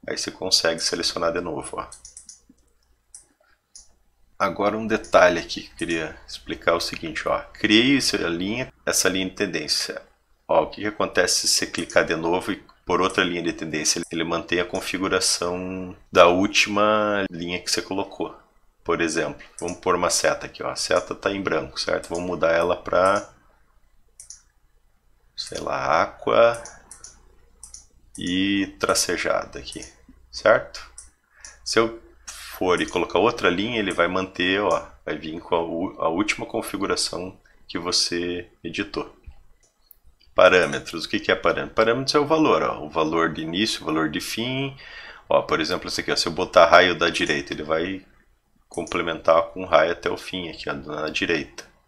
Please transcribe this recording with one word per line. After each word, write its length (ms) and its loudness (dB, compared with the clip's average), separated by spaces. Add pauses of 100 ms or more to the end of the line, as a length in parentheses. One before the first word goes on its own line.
Aí 100 -4
você 140 -6
consegue 480 0
selecionar 540 -2
de 80 -2
novo, 360 -8
ó. 120 -8 (2500)
Agora 400 0
um 80 -4
detalhe 540 4
aqui 220 -10
que 100 -18
eu 60 -20
queria 500 -4
explicar 440 -4
é 40 4
o 40 0
seguinte, 480 -8
ó. 120 0 (140)
Criei 440 4
essa 200 0
linha, 540 -4 (140)
essa 220 2
linha 220 0
de 60 -18
tendência. 680 -4 (460)
Ó, 160 4
o 60 -4
que 120 -12
que 60 -2
acontece 600 0
se 0 -
você 180 2
clicar 400 0
de 100 -2
novo 360 -2
e 120 -6 (220)
por 160 2
outra 220 2
linha 180 -2
de 120 -2
tendência? 480 -2 (100)
Ele 120 -2
mantém 360 -2
a 60 0
configuração 1300 -2 (160)
da 160 10
última 1040 4
linha 280 -6
que 120 -6
você 100 -2
colocou. 560 -6 (460)
Por 180 0
exemplo, 400 -2 (180)
vamos 200 -8
pôr 160 2
uma 160 2
seta 340 0
aqui, 160 -14
ó. 80 -6
A 60 -8
seta 400 0
tá 160 -2
em 100 -4
branco, 380 -4
certo? 300 -4
Vamos 160 -4
mudar 260 0
ela 240 2
pra, 580 0 (2000)
sei 260 -10
lá, 420 2
aqua 580 4 (1600)
e 500 0 (120)
tracejada 800 -2
aqui, 240 -14 (460)
certo? 560 2 (760)
Se 160 0
eu 240 0 (240)
for 520 -2
e 60 2
colocar 340 0
outra 300 4
linha, 280 -2
ele 140 -2
vai 160 2
manter, 540 -2
ó, 260 0 (160)
vai 140 -6
vir 240 -10
com 140 -4
a 60 2
u-, 380 -4
a 80 0
última 380 -2
configuração 920 -4 (300)
que 100 -8
você 720 -2 (140)
editou. 500 -6 (1200)
Parâmetros, 720 4
o 60 -8
que 100 -2
que 120 -2
é 40 4
parâmetro? 400 -2
Parâmetros 400 2
é 40 6
o 60 2
valor, 380 2
ó, 220 -4
o 40 -10
valor 440 0
de 80 -8
início, 400 -2
o 40 -10
valor 240 -2
de 120 -6
fim. 560 -6 (500)
Ó, 140 4
por 180 -2
exemplo, 300 -4
esse 100 -6
aqui, 120 -4
ó, 40 0
se 120 0
eu 40 -2
botar 360 6
raio 280 8
da 140 2
direita, 420 -2
ele 120 -8
vai 420 -2 (640)
complementar 800 2
com 160 -10
raio 260 4
até 180 -4
o 60 -4
fim 340 -8
aqui, 200 -10
ó, 40 -4
na 360 -8
direita. 600 -2 (180)